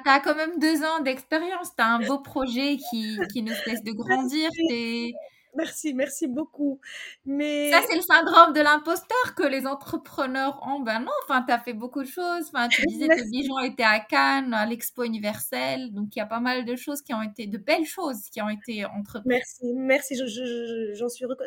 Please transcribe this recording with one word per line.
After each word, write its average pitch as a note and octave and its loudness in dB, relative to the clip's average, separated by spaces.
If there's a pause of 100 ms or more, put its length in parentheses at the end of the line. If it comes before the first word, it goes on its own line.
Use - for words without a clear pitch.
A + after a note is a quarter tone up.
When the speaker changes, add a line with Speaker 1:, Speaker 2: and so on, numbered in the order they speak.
Speaker 1:
t'as C#4 6
quand D#4 2
même D#4+ -2
deux D#4 4
ans D#4+ 0
d'expérience, D#4+ -4
t'as A#3+ 2
un A#3 4
beau A#3+ 0
projet C4+ 0
qui, A3 -4
qui B3 -4
ne A3 -4
cesse A3+ -4
de A3 -6
Speaker 2:
Ouais, - 0
Speaker 1:
grandir, C#4+ 0
Speaker 2:
c'est E4 -2
Speaker 1:
t'es A#3 -2 (380)
Speaker 2:
Merci, D4+ -4
merci C#4+ -2
beaucoup. C#4 -4 (460)
Mais D4 -2
Speaker 1:
Ça, E4 8
c'est F4 0
le F4 0
syndrome E4 8
de D4+ 6
l'imposteur D#4+ 2
que - 0
les C4+ 2
entrepreneurs C4+ -4
ont. C#4 -4
Ben A3+ 0
non, D#4 -4 (120)
enfin, B3+ 2
t'as A#3+ 2
fait A#3+ -8
beaucoup B3 -6
de B3+ -10
choses. F4 -4
Enfin, A#3+ 0
tu - 2
disais D#4 -2
que D#4+ 8
Speaker 2:
Merci. A#3 0
Speaker 1:
Dijon C4+ -2
était B3+ -2
à G#3+ 6
Cannes, C4+ 2
à G#3+ 2
l'Expo A#3 -4
Universelle. A#3+ -4
Donc, G#3 -4
il - -4
y - 0
a G#3 -4
pas A3+ -2
mal B3+ 0
de A#3+ -2
choses C#4+ -6
qui - -8
ont A3 -2
été, G#3+ -8
de G#3 -6
belles D#4 2
choses D4 -6
qui A3 -6
ont G#3+ -2
été G#3+ -6
entreprises. G3+ -8
Speaker 2:
Merci, B3 0
merci. C4 0
Je, B3+ -2
je, A#3+ -6
je, A#3 -6
j'en A3+ -4
suis B3 -10
reco-, C4 -4